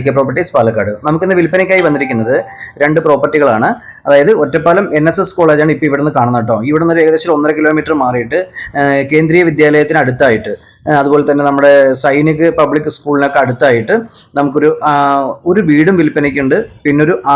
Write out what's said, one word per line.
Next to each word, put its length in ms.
കെ 100
പ്രോപ്പർട്ടീസ് 400
പാലക്കാട്. 340
നമുക്കിന്ന് 340
വിൽപ്പനയ്ക്കായി 460
വന്നിരിക്കുന്നത് 480
രണ്ട് 240
പ്രോപ്പർട്ടികളാണ്. 640
അതായത് 260
ഒറ്റപ്പാലം 420
എൻ 140
എസ് 120
എസ് 140
കോളേജാണ് 380
ഇപ്പോൾ 140
ഇവിടുന്ന് 280
കാണുന്നത് 300
ട്ടോ. 100
ഇവിടുന്ന് 260
ഒരു 80
ഏകദേശം 260
ഒരു 80
ഒന്നര 220
കിലോമീറ്റർ 420
മാറിയിട്ട്, 380
ഏഹ്, 200
കേന്ദ്രീയ 380
വിദ്യാലയത്തിന് 540
അടുത്തായിട്ട്, 480
ഏഹ്, 120
അതുപോലെ 280
തന്നെ 180
നമ്മുടെ 240
സൈനിക് 420
പബ്ലിക് 380
സ്കൂളിനൊക്കെ 460
അടുത്തായിട്ട് 540
നമുക്കൊരു, 320
ആ, 20
ഒരു 200
വീടും 300
വിൽപ്പനയ്ക്കുണ്ട്. 560
പിന്നൊരു 300